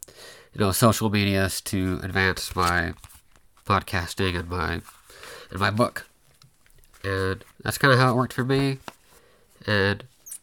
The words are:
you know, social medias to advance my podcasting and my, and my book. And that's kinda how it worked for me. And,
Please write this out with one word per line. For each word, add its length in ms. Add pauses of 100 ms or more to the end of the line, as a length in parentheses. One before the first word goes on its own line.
(540)
you 60
know, 120
social 380
medias 520
to 420
advance 520
my 380 (720)
podcasting 720
and 120
my, 320 (680)
and 80
my 120
book. 360 (960)
And 400 (200)
that's 140
kinda 200
how 140
it 40
worked 180
for 100
me. 360 (840)
And, 380 (400)